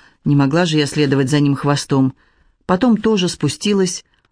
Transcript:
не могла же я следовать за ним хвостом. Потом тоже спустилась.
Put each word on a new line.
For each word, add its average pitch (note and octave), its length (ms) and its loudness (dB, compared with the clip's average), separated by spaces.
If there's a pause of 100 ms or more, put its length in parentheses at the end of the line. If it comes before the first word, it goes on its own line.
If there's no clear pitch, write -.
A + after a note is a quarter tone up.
(240)
не D3 140 2
могла C#3+ 280 2
же D#3 120 -2
я D3 80 2
следовать C#3 440 0
за D3 120 2
ним C#3+ 140 2
хвостом. C#3 580 -2 (520)
Потом G#3+ 300 2
тоже G#3+ 320 0
спустилась. F#3 800 -4 (260)